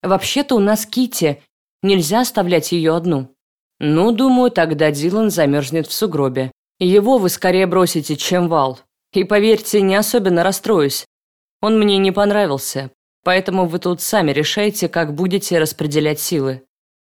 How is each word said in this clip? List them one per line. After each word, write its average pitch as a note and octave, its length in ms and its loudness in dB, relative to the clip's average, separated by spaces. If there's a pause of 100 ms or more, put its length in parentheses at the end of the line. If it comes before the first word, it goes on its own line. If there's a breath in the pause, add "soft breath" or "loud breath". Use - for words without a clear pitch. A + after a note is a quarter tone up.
«Вообще-то G#3+ 540 0
у - 20 4
нас G#3 260 2
Китти. G#3+ 560 -2 (420)
Нельзя F#3+ 400 2
оставлять F3 500 0
ее D#3+ 240 0
одну». D#3+ 320 -2 (500)
«Ну, D#3+ 320 2
думаю, B3 400 2
тогда D#3+ 400 0
Дилан F3+ 400 0
замерзнет D3 560 0
в - 60 -12
сугробе. C3+ 580 -2 (300)
Его G3+ 380 4
вы F#3 100 2
скорее F#3 380 0
бросите, E3+ 500 0
чем F3 320 -2
Вал. C#3 320 0 (320)
И G3 100 0
поверьте, G#3 580 2
не F#3+ 140 2
особенно G3 480 0
расстроюсь. F3+ 640 0 (560)
Он A3 160 2
мне G#3 200 2
не G3 120 2
понравился, F#3 800 -2 (320)
поэтому F#3 440 0
вы E3 120 -4
тут F3 220 -4
сами F3 320 0
решайте, F#3+ 560 -2
как D3+ 260 -2
будете F3+ 460 -2
распределять D3+ 580 -2
силы». C3+ 440 -4 (420)